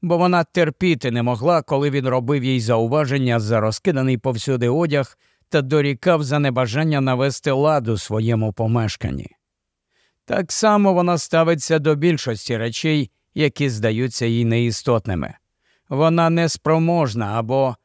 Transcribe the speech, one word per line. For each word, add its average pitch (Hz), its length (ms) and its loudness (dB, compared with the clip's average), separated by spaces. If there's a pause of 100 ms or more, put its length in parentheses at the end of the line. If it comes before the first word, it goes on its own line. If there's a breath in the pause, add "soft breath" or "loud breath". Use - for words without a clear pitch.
бо 170 160 0
вона 180 260 2
терпіти 160 680 0
не 117 120 0
могла, 123 400 0
коли 143 280 -2
він 131 180 -2
робив 127 360 0
їй 131 160 0
зауваження 120 800 0
за 110 200 0
розкиданий 131 580 0
повсюди 120 500 -2
одяг 143 500 -2 (300)
та 147 140 0
дорікав 143 640 0
за 139 140 -2
небажання 139 600 0
навести 131 500 -2
лад 139 380 2
у 110 100 0
своєму 110 540 0
помешканні. 110 760 -2 (960)
Так - 280 -4
само 202 420 2
вона 175 240 2
ставиться 165 600 2
до 151 160 2
більшості 143 640 -2
речей, 123 540 -2 (240)
які 143 360 0
здаються 113 560 -2
їй 117 180 2
неістотними. 113 880 -2 (540)
Вона 165 420 2
неспроможна 160 960 0
або 117 580 -2